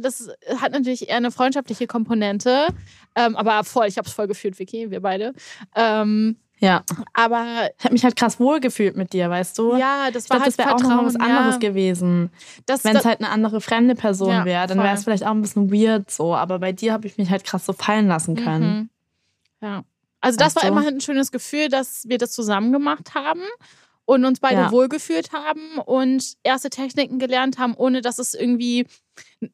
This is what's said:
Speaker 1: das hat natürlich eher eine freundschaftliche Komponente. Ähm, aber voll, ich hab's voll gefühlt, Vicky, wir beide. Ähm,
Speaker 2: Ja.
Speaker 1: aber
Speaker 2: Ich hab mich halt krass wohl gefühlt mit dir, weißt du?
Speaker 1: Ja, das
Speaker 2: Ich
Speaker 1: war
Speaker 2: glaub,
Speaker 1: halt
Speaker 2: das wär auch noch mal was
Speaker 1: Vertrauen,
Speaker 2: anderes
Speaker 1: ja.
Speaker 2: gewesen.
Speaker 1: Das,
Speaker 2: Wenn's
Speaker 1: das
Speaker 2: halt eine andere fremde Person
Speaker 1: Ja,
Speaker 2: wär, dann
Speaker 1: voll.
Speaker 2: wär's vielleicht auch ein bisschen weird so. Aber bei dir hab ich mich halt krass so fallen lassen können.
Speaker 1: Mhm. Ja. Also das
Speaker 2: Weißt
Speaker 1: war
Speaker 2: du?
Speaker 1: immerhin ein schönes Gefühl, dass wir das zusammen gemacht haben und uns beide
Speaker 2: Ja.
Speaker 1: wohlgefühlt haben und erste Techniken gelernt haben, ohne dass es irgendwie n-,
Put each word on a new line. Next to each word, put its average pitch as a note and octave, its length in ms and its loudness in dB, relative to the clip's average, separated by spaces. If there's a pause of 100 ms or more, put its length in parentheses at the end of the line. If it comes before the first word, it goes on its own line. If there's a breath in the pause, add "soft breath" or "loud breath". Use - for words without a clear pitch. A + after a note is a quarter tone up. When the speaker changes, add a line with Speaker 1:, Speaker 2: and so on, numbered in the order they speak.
Speaker 1:
das A#3+ 280 -6 (320)
hat C4+ 100 0
natürlich B3+ 380 -2
eher A3+ 80 0
eine A#3+ 160 0
freundschaftliche B3+ 560 -2
Komponente. A3+ 800 0 (480 loud breath)
Ähm, A#3 180 2
aber G#3+ 300 2
voll, A3+ 240 0
ich G3 100 -6
hab's - 140 -10
voll G#3 160 -2
gefühlt, F#3+ 320 -6
Vicky, A3 320 -8
wir F#3 100 -6
beide. G3+ 300 -4 (420 loud breath)
Ähm, G#3+ 640 2 (240)
Speaker 2:
Ja. F#3 240 6 (280)
Speaker 1:
aber A#3 560 0 (120)
Speaker 2:
Ich - 40 -10
hab B3 60 4
mich B3 140 4
halt A#3+ 100 4
krass - 240 0
wohl C#4+ 220 4
gefühlt A3 360 0
mit F#3 160 -4
dir, F3+ 160 0
weißt F3+ 300 -4
du? A#3 160 2
Speaker 1:
Ja, C4+ 380 0
das A#3+ 140 -8
Speaker 2:
Ich - 40 -12
Speaker 1:
war B3+ 60 4
Speaker 2:
glaub, C4 80 2
Speaker 1:
halt C4+ 120 2
Speaker 2:
das - 80 -4
wär F#3 120 2
auch B3 40 2
noch B3+ 80 2
mal B3 180 4
was A#3+ 80 0
Speaker 1:
Vertrauen, A#3 220 2
Speaker 2:
anderes B3+ 240 4
Speaker 1:
ja. G#3+ 80 0
Speaker 2:
gewesen. F3+ 640 0 (360 loud breath)
Speaker 1:
Das, C4 180 -2
Speaker 2:
Wenn's A3 140 4
Speaker 1:
das C4 60 4
Speaker 2:
halt A#3 140 4
eine G#3+ 120 -4
andere G#3+ 300 0
fremde A#3 360 2
Person F#3+ 340 0
Speaker 1:
Ja, F3+ 140 2
Speaker 2:
wär, F3+ 240 0
dann F#3+ 100 0
Speaker 1:
voll. G3+ 80 4
Speaker 2:
wär's G3+ 160 0
vielleicht G#3 240 0
auch A3 60 0
ein G#3+ 100 0
bisschen G3+ 300 0
weird A3 400 2
so. E3 240 -2
Aber F3+ 240 -2
bei F#3 100 -2
dir A3 220 -2
hab A3 120 -4
ich G3+ 140 -10
mich F#3+ 100 0
halt F#3+ 140 0
krass - 240 -6
so F#3+ 60 -4
fallen G#3 340 2
lassen E3 300 0
können. D#3+ 420 0
Speaker 1:
Mhm. A3 120 -8 (720)
Ja. G3+ 220 -8 (380)
Also A#3+ 180 2
das D4 160 4
Speaker 2:
Weißt - 20 0
Speaker 1:
war E4 60 2
Speaker 2:
du? - 60 2
Speaker 1:
immerhin D4 300 0
ein - 20 -6
schönes C4+ 320 -2
Gefühl, D4 360 -4
dass C4 400 -4
wir A#3+ 100 -2
das A#3 120 -4
zusammen G#3+ 400 -2
gemacht D4 460 -2
haben D#4 240 -4 (640 soft breath)
und B3+ 200 4
uns C4 140 2
beide C4 220 2
Speaker 2:
Ja. B3+ 100 2
Speaker 1:
wohlgefühlt C#4+ 600 0
haben D#4 520 -8
und C4 500 0 (100)
erste C4 260 0
Techniken C4 480 -4
gelernt B3+ 400 0
haben, B3 160 -2
ohne B3+ 260 0
dass A#3+ 200 -4
es - 140 -6
irgendwie A#3+ 520 0 (540 loud breath)
n-, A3 140 -10